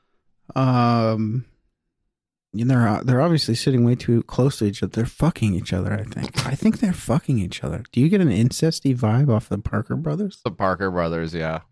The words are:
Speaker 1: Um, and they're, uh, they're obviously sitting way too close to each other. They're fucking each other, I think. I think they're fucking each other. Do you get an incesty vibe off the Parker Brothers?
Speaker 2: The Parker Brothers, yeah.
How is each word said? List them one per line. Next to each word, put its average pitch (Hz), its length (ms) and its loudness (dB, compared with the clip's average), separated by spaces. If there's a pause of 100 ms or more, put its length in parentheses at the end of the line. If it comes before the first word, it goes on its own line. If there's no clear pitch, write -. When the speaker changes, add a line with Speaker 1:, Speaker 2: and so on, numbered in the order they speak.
(540)
Speaker 1:
Um, 120 880 2 (1120)
and 120 120 0
they're, 120 180 4
uh, 104 140 0
they're 127 180 2
obviously 151 360 2
sitting 127 280 2
way 120 120 4
too 117 260 0
close - 360 0
to 110 60 0
each 101 180 -2
other. 92 80 -4
They're 113 160 -2
fucking 123 480 0
each 98 180 -4
other, 95 200 -2
I 101 120 -6
think. - 420 -8
I - 80 -4
think 220 240 0
they're 190 160 0
fucking 127 460 -2
each - 240 -6
other. 78 180 -6 (100)
Do 120 80 0
you 147 80 6
get 202 140 4
an 151 80 4
incesty 127 680 0
vibe 123 320 2
off 107 200 2
the 101 100 -4
Parker - 380 -4
Brothers? 165 480 -4
Speaker 2:
The 117 80 -2
Parker 95 380 -2
Brothers, 82 440 -2
yeah. 80 260 -4 (120)